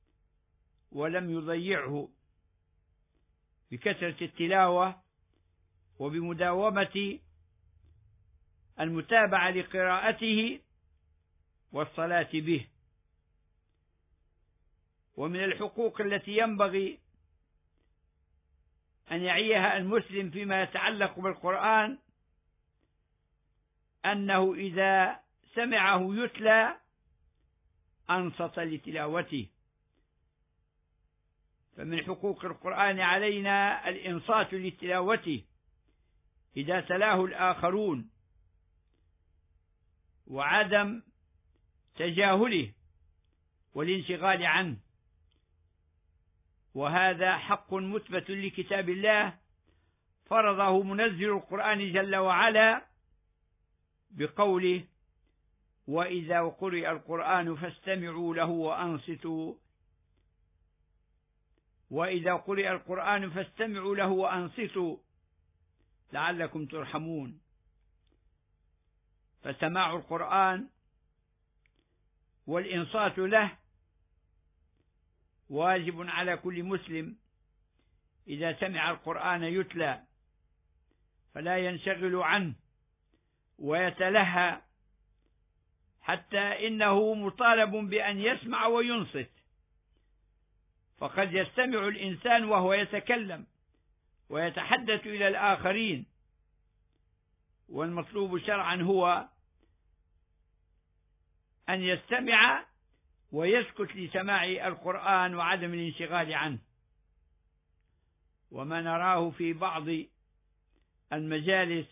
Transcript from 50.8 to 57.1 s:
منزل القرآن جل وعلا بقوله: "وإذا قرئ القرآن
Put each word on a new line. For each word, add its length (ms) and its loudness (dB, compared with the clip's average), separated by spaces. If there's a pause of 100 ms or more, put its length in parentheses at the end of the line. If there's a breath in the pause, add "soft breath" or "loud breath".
منزل 540 0
القرآن 560 -2
جل 240 2
وعلا 720 4 (1200)
بقوله: 720 0 (1040)
"وإذا 560 0
قرئ 480 -4
القرآن 640 -2